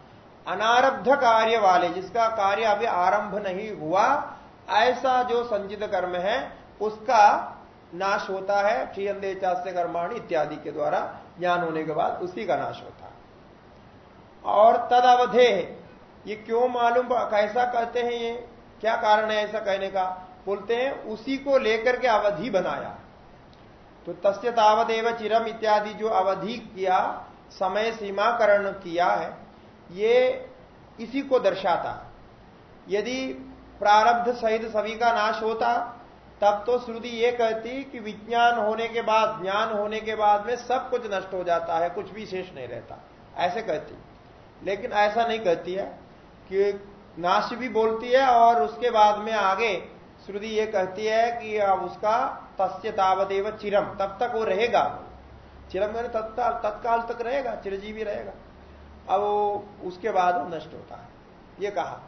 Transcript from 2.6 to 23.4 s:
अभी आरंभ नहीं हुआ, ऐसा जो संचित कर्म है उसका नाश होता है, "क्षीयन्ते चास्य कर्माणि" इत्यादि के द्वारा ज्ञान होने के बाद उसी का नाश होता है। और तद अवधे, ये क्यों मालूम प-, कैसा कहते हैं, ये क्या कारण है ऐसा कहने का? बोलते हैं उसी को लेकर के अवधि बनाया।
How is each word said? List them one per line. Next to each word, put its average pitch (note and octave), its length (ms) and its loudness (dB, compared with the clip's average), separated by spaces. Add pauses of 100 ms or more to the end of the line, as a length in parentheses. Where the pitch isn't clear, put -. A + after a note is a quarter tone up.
अभी G#3+ 220 2
आरंभ F#3+ 500 0
नहीं G3+ 420 -6
हुआ, G3 560 2 (360)
ऐसा B3 540 2
जो A#3+ 200 0
संचित G3+ 400 -6
कर्म F3+ 320 -2
है G#3+ 420 -4 (240)
उसका G#3+ 760 4 (360)
नाश G3 360 -2
होता G3 300 0
है, A3+ 260 2
"क्षीयन्ते G3 500 -6
चास्य F#3 360 -2
कर्माणि" F3 440 -2
इत्यादि D3+ 400 -2
के D3 160 -10
द्वारा D3+ 480 -4 (200)
ज्ञान F3 220 0
होने D#3+ 220 -2
के D#3 100 -4
बाद E3+ 280 -2
उसी F#3 240 -8
का E3+ 100 0
नाश A#2+ 280 -6
होता G2+ 220 -20
है। F2+ 80 -20 (1300)
और A3 320 6
तद B3 280 2
अवधे, B3 720 4 (480)
ये G#3 80 -8
क्यों A#3 340 0
मालूम A#3+ 380 2
प-, A#3 240 0
कैसा G#3+ 340 2
कहते A#3+ 360 -2
हैं, A#3+ 100 -2
ये A#3 380 -6 (320)
क्या A3 140 0
कारण G#3+ 360 2
है G#3+ 120 0
ऐसा G#3 160 -4
कहने G3 280 -2
का? F#3 400 -4 (180)
बोलते G3+ 300 -2
हैं C4 280 -4
उसी A3 340 -6
को C#4 200 2
लेकर A3+ 420 2
के B3 80 0
अवधि G#3 420 2
बनाया। D#3+ 480 -2 (1080)